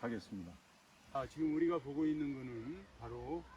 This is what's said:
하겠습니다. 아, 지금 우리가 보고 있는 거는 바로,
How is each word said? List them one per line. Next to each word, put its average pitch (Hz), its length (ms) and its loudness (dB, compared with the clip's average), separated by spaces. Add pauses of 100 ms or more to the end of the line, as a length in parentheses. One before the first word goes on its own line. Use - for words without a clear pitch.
하겠습니다. 98 500 -4 (640)
아, 131 140 0
지금 151 300 2
우리가 170 240 6
보고 143 260 2
있는 151 260 2
거는 127 440 -6 (220)
바로, 120 460 -6 (120)